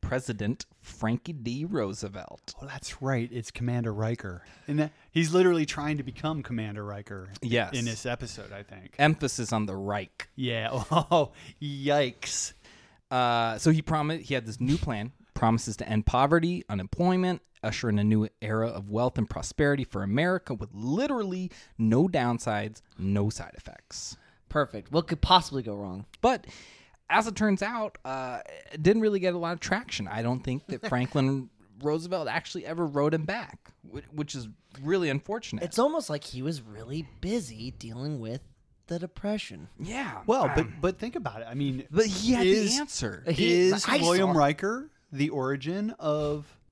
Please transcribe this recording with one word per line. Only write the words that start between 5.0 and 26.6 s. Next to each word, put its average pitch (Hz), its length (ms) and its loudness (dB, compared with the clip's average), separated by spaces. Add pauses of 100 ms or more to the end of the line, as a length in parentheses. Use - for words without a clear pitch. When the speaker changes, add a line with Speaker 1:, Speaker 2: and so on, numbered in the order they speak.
Speaker 2:
he's 160 220 2
literally 180 320 6
trying 147 320 -4
to 135 60 -6
become 143 380 -6
Commander 107 440 -6
Riker 101 440 -10 (120)
Speaker 1:
Yes. 117 320 0
Speaker 2:
in 120 120 -2
this 113 200 -4
episode, 113 480 -6
I 101 100 -14
think. 98 340 -18
Speaker 1:
Emphasis 143 560 4
on 107 120 2
the 98 100 -6
Reich. 98 600 -6
Speaker 2:
Yeah. 117 520 -2
<laughs> - 40 -4
Oh, 160 400 4 (300)
yikes. 143 920 0 (580)
Speaker 1:
Uh, 117 460 2
so 156 140 4
he 160 100 6
promi-, 156 400 -2
he 139 120 -6
had 123 120 -2
this 110 140 -8
new 135 180 2
plan, 113 340 -2 (220)
promises 113 440 2
to - 120 -8
end 107 160 2
poverty, 165 640 4
unemployment, 180 720 0 (220)
usher 110 260 -2
in 104 100 4
a 101 40 4
new 107 240 4 (140)
era 110 260 0
of 101 220 -8
wealth 120 280 0
and 110 120 -2
prosperity 143 540 0
for 98 200 -6
America 147 500 0
with 107 200 -8
literally 185 760 -2 (260)
no 113 300 6
downsides, 117 720 0 (160)
no 101 320 2
side - 260 -8
effects. - 600 -14 (320)
Speaker 3:
Perfect. 131 440 -2
What 160 160 2
could 160 140 -2
possibly 156 420 6
go 104 120 -4
wrong? 98 300 -8 (160)
Speaker 1:
But 247 240 4 (640)